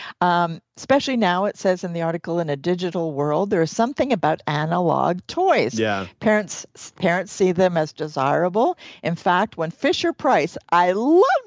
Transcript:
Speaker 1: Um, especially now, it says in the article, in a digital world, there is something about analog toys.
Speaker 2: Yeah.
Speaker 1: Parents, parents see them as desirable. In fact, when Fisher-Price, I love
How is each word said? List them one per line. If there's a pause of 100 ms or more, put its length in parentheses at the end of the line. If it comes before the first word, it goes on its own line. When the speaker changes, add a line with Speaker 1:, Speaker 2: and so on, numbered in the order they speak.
(200)
Speaker 1:
Um, (160)
especially
now,
it
says
in
the
article,
in
a
digital
world,
there
is
something
about
analog
toys.
Speaker 2:
Yeah. (140)
Speaker 1:
Parents, (300)
parents
see
them
as
desirable. (260)
In
fact,
when
Fisher-Price, (120)
I
love (220)